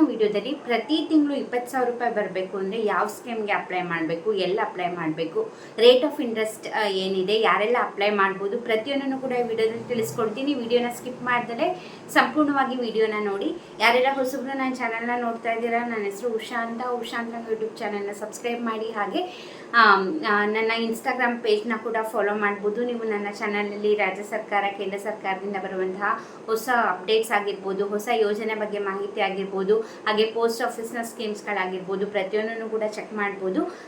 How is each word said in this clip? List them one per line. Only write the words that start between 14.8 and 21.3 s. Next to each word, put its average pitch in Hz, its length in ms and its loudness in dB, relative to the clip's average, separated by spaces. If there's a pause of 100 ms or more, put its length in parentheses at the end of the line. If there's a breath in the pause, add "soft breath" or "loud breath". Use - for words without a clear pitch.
ನೋಡ್ತಾ 226 260 -2
ಇದ್ದೀರಾ, 233 360 0
ನನ್ನ 226 160 -2
ಹೆಸರು 202 260 -2
ಉಷಾ 233 360 -2
ಅಂತ. 233 160 -6 (200)
ಉಷಾ 240 160 -6
ಅಂತರಂಗ 233 320 -6
YouTube 214 300 -4
ಚಾನಲ್ನ 208 320 -4
ಸಬ್ಸ್ಕ್ರೈಬ್ 233 500 -6
ಮಾಡಿ. 226 300 -2
ಹಾಗೆ, 208 300 -2 (520 loud breath)
ಆಮ್, 202 520 6
ಆ, 208 200 4
ನನ್ನ 220 260 2 (140)
Instagram 240 560 0